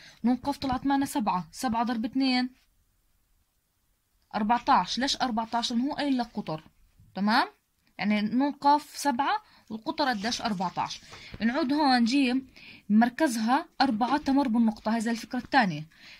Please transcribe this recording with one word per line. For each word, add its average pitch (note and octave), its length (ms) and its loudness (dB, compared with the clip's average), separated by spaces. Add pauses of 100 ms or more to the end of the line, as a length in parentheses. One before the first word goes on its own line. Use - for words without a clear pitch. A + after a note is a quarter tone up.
(240)
نون B3 120 2
قاف C#4+ 220 -4
طلعت B3+ 280 -4
معنا C#4 200 2
سبعة، F#3+ 460 -2
سبعة A#3 320 -2
ضرب A3+ 200 -2
اثنين، B3+ 460 0 (1800)
أربعتاش. A3 640 2
ليش C4 240 -2
أربعتاش؟ A#3 500 -2
لأنه B3 180 0
هو - 40 -4
قايل C#4 240 0
لك A#3 160 -2
قطر، D#3+ 300 -6 (500)
تمام؟ A3+ 340 2 (500)
يعني G#3 220 0
نون B3 320 0
قاف C#4+ 420 2
سبعة C#4+ 480 -2 (280)
والقطر C#4+ 380 -4
قديش؟ A3+ 340 -4
أربعتاش. F#3 580 -4 (400)
نعود B3+ 320 0
هون C4 320 2
جيم، B3+ 420 2 (440)
مركزها A#3+ 760 2 (140)
أربعة B3+ 380 2
تمر C#4 300 0
بالنقطة، A3 460 0
هاي A#3 60 -2
زي A3+ 100 -4
الفكرة A3+ 280 -6
الثانية، F3+ 480 0 (340)